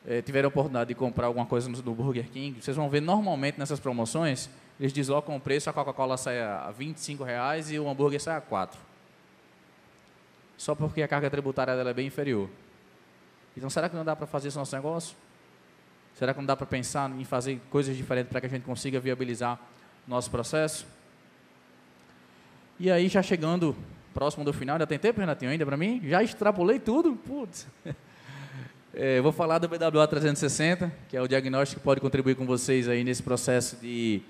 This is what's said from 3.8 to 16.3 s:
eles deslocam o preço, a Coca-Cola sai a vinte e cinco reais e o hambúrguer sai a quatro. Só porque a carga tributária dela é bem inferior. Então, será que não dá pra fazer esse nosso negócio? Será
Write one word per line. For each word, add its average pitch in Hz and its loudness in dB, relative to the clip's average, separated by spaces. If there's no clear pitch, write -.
eles 135 0
deslocam 143 0
o 131 -8
preço, 143 0
a - -4
Coca-Cola 131 -2
sai 123 -4
a 98 -4
vinte 147 -8
e - -18
cinco 143 -8
reais 139 -2
e 151 -4
o 147 -2
hambúrguer 139 2
sai 160 -4
a 143 -6
quatro. - -4
Só - -4
porque 151 -2
a 143 -2
carga 143 0
tributária 135 -2
dela 127 -2
é 120 -4
bem 127 -2
inferior. 120 -2
Então, 131 -8
será 165 0
que 170 -6
não 160 -6
dá 156 0
pra 156 -8
fazer 143 -4
esse 139 -8
nosso 139 -6
negócio? 160 -6
Será 131 0